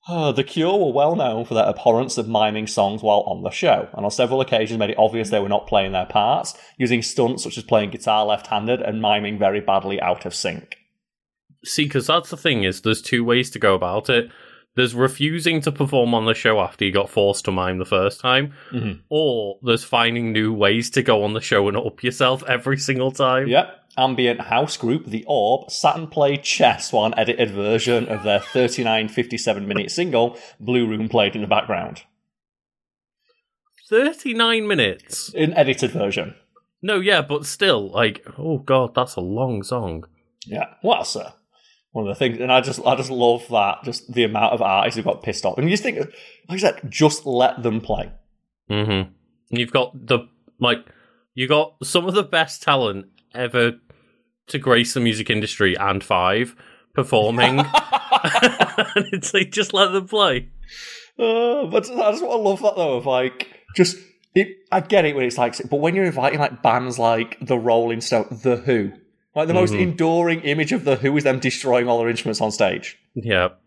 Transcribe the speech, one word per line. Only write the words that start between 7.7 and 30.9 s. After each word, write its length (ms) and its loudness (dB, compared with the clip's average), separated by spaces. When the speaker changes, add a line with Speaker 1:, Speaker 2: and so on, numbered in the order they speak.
Speaker 1:
guitar 360 0
left-handed 560 -2
and 180 -4
miming 380 0
very 220 2
badly 400 -2
out 260 -2
of 80 -10
sync. 420 -8
Speaker 2:
See, 240 -2
'cause 200 -2
that's 220 0
the 60 -8
thing 280 0
is, 160 -2
there's 200 0
two 240 -2
ways 260 2
to 100 -10
go 160 4
about 340 -2
it. 180 2
There's 200 0
refusing 680 0
to 100 -2
perform 440 2
on 100 2
the 100 2
show 260 2
after 240 -4
you 60 0
got 200 0
forced 340 2
to 80 -2
mime 260 -2
the 60 -4
first 360 0
time, 340 0
Speaker 1:
Mm-hmm. 360 -6
Speaker 2:
or 540 -2
there's 220 0
finding 480 0
new 200 0
ways 380 2
to 140 0
go 180 4
on 120 -2
the 60 -4
show 280 2
and 80 -2
up 260 -6
yourself 460 0
every 300 0
single 340 -2
time. 340 2
Speaker 1:
Yep. 320 0
Ambient 420 0
house 380 -2
group 260 -2
The 240 -8
Orb 420 0
sat 260 0
and 140 -10
played 320 0
chess 520 0
while 100 4
an 140 0
edited 320 0
version 580 0
of 140 -6
their 180 2
thirty-nine 720 0
fifty-seven 580 -4
minute 220 -4
single, 480 0
Blue 300 0
Room, 220 -4